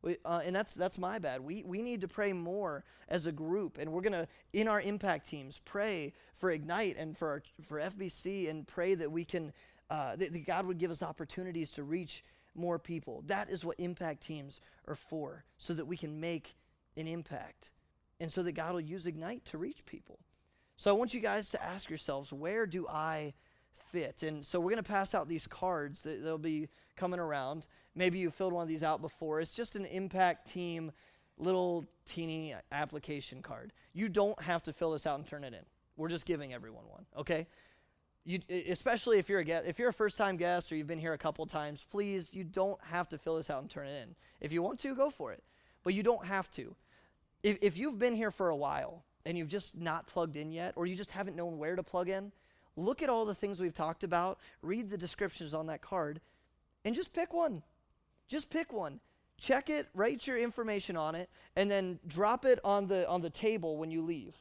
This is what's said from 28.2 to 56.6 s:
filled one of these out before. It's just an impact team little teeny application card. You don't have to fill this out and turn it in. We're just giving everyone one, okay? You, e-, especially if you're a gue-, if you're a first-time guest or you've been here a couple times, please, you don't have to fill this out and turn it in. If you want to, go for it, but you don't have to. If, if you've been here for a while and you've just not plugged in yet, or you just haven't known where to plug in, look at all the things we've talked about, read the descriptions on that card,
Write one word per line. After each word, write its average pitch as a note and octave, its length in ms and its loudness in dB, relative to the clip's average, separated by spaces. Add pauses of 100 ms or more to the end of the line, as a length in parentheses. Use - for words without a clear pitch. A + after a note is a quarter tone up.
filled F#3 220 0
one E3+ 120 0
of E3 40 -2
these D#3+ 160 0
out D#3 180 4
before. D#3 380 -2
It's D#3+ 140 -2
just A3+ 240 -4
an G3 80 -2
impact F#3 640 2
team E3 420 -4 (460)
little F3+ 480 2 (200)
teeny D#3+ 500 -4 (160)
application C#3+ 680 -4
card. A#2 320 -12 (200)
You G#3 160 0
don't G3+ 320 6
have E3+ 220 2
to D#3 100 -4
fill E3 180 2
this D3+ 140 -2
out D3 120 2
and D3 100 -8
turn C#3+ 160 -8
it B2+ 100 -8
in. F#2 120 -14 (320)
We're D#3 120 -2
just E3 160 -2
giving C#3+ 280 -2
everyone A2+ 360 -12
one, - 160 -18 (120)
okay? D#3+ 300 0 (800)
You, F3+ 140 -2 (100)
e-, F3+ 200 -2
especially A3+ 480 4
if F#3 120 4
you're G3 100 4
a D#3+ 60 2
gue-, E3 200 2
if E3+ 140 -2
you're A#3+ 100 6
a G#3 40 0
first-time G3+ 440 2
guest F3 340 2
or E3 40 -4
you've D3+ 120 -2
been E3 120 -4
here E3 140 0
a D3 40 -2
couple D#3 280 -2
times, D3 440 -4
please, G3+ 440 -2
you F#3 100 -6
don't F#3+ 420 0
have E3+ 240 -2
to D#3+ 80 -8
fill D#3+ 200 0
this D#3+ 120 -4
out C3+ 120 -2
and D3 80 -10
turn C#3+ 180 -8
it C#3 140 -8
in. A#2 140 -14 (260)
If D3 100 -4
you E3+ 100 4
want A3 200 0
to, C4+ 140 -2
go C4+ 140 6
for C#3 220 -6
it, - 120 -12 (400)
but F#3 100 4
you G3+ 100 2
don't A3 220 6
have F#3+ 260 0
to. - 240 -8 (680)
If, G#3 180 6
if F#3 160 6
you've A#3+ 220 -2
been A#3+ 160 6
here A3 160 2
for F3+ 180 2
a D3+ 80 4
while C#3+ 460 -2 (220)
and E3+ 120 0
you've D#3+ 120 -2
just F#3+ 280 -4
not E3 300 -2
plugged E3 280 0
in D3+ 160 -4
yet, E3+ 240 -4
or E3+ 100 0
you F3+ 100 0
just G3 160 -6
haven't F#3+ 240 -4
known E3+ 220 -4
where D#3 180 0
to F#3 80 0
plug F3+ 260 0
in, G3 220 -2 (440)
look G3+ 260 0
at D4 80 2
all A3+ 160 6
the G#3 100 0
things G3 260 -2
we've E3+ 120 2
talked D#3+ 300 -2
about, F3 360 2 (220)
read G3+ 280 -2
the G3+ 80 -4
descriptions E3+ 560 -4
on D#3+ 140 -2
that D#3 140 -6
card, D#3+ 380 -2 (640)